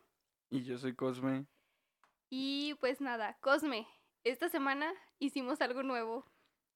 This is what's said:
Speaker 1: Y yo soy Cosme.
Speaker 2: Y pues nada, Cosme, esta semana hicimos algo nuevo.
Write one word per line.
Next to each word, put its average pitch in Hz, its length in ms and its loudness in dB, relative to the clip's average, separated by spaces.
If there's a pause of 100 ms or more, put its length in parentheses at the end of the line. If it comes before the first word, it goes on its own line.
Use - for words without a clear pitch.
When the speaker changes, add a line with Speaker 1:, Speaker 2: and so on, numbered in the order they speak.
(500)
Speaker 1:
Y 131 140 0
yo 123 140 -4
soy 127 160 -2
Cosme. 131 520 0 (840)
Speaker 2:
Y 277 500 -2
pues 262 200 2
nada, 233 400 -2
Cosme, 269 460 2 (380)
esta 262 240 2
semana 285 440 0 (260)
hicimos 269 420 0
algo 254 220 0
nuevo. 240 420 -2 (500)